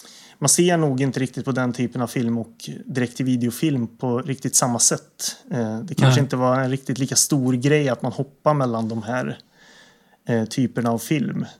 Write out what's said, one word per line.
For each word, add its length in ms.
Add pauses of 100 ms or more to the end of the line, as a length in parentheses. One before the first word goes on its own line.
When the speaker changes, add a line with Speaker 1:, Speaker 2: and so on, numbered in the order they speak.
(400)
Speaker 1:
man 100
ser 280
nog 240
inte 180
riktigt 260
på 60
den 220
typen 280
av 60
film 300
och 320 (160)
direkt 320
till 80
videofilm 720
på 240
riktigt 340
samma 240
sätt. 560 (160)
Eh, 280
det 160
kanske 260
Speaker 2:
Nej. 40
Speaker 1:
inte 100
var 240
en 100
riktigt 300
lika 160
stor 380
grej 360
att 120
man 100
hoppar 420
mellan 360
de 140
här, 340 (880)
eh, 180
typerna 460
av 80
film 460 (140)